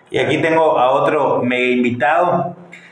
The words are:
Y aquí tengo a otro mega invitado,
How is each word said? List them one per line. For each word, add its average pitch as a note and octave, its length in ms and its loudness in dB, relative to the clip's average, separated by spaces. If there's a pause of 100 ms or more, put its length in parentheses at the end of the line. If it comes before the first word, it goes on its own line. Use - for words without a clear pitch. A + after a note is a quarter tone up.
(100)
Y - 80 -4
aquí C#3 220 0
tengo D#3+ 380 2
a B2+ 140 2
otro C3+ 500 0
mega B2 240 -2
invitado, C#3+ 920 0 (360)